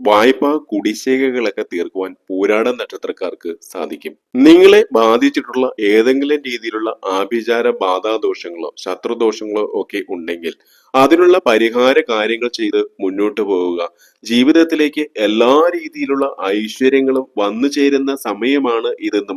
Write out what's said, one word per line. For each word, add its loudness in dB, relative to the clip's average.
വായ്പാ 4
കുടിശ്ശികകളൊക്കെ -2
തീർക്കുവാൻ -6
പൂരാട 0
നക്ഷത്രക്കാർക്ക് -10
സാധിക്കും. -12
നിങ്ങളെ 8
ബാധിച്ചിട്ടുള്ള 2
ഏതെങ്കിലും 2
രീതിയിലുള്ള -6
ആഭിചാര -2
ബാധാദോഷങ്ങളോ -4
ശത്രുദോഷങ്ങളോ -4
ഒക്കെ -8
ഉണ്ടെങ്കിൽ -8
അതിനുള്ള 6
പരിഹാര 2
കാര്യങ്ങൾ -2
ചെയ്ത് 0
മുന്നോട്ട് -2
പോവുക. -2
ജീവിതത്തിലേക്ക് 2
എല്ലാ 2
രീതിയിലുള്ള -4
ഐശ്വര്യങ്ങളും 0
വന്നു -2
ചേരുന്ന 0
സമയമാണ് -2
ഇതെന്ന് -4